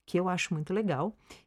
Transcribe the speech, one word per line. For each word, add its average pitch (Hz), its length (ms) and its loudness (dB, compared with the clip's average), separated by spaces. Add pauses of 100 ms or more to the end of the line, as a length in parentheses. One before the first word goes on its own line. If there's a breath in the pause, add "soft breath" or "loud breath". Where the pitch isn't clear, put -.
que - 160 0
eu 185 80 0
acho 175 240 0
muito 151 220 -2
legal, 190 420 0 (300 loud breath)